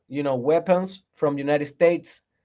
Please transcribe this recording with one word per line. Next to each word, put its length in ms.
you 160
know, 120
weapons 680
from 220
the 60
United 260
States 560